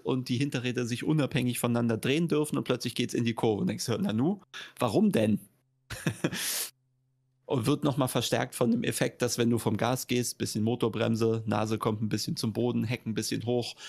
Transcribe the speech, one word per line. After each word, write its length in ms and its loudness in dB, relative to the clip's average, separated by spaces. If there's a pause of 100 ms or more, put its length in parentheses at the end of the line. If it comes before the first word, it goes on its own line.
und 240 -2
die 80 0
Hinterräder 500 -2
sich 200 -4
unabhängig 540 0
voneinander 360 2
drehen 320 2
dürfen 300 0
und 80 0
plötzlich 280 -2
geht's 200 -2
in 100 0
die 100 0
Kurve. 280 2
Und 60 0
denkst 180 -4
du, 160 0
"Na 100 0
nu, 300 2 (380)
warum 340 4
denn?" 260 2 (500)
<laughs> 800 -4 (720)
Und 200 0
wird 180 2
nochmal 240 2
verstärkt 480 0
von 160 4
dem 120 2
Effekt, 380 -2
dass 160 0
wenn 120 4
du 100 2
vom 160 0
Gas 320 0
gehst, 300 0
bisschen 260 -2
Motorbremse, 800 2
Nase 320 0
kommt 240 -2
ein 60 0
bisschen 300 -4
zum 160 -2
Boden, 320 0
Heck 200 -6
ein 80 -4
bisschen 320 -4
hoch, 300 -2 (140)